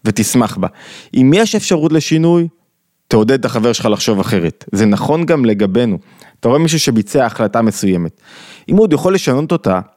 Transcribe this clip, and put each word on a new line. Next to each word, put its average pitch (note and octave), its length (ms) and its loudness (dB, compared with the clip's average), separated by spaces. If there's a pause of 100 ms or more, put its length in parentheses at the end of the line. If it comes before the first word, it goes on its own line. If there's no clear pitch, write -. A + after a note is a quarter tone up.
ותשמח A2 520 0
בה. F#2 120 -4 (460)
אם C3 200 4
יש G#3+ 200 0
אפשרות E3 380 0
לשינוי, E3 560 0 (600)
תעודד A#2 300 2
את B2 60 -6
החבר A#2 280 0
שלך A2 140 -4
לחשוב G#2 340 0
אחרת. F2+ 520 -4
זה G2+ 140 2
נכון D3+ 400 0
גם D#3 180 0
לגבינו. G#2 540 0 (420)
אתה - 80 0
רואה C3+ 120 2
מישהו D#3+ 200 0
שביצע A#2+ 460 0
החלטה A2+ 360 -2
מסוימת. F#2 580 -2 (480)
אם - 60 0
הוא G3+ 80 6
עוד G3+ 100 2
יכול F3+ 220 0
לשנות D3 380 -2
אותה, F#2+ 280 -2 (160)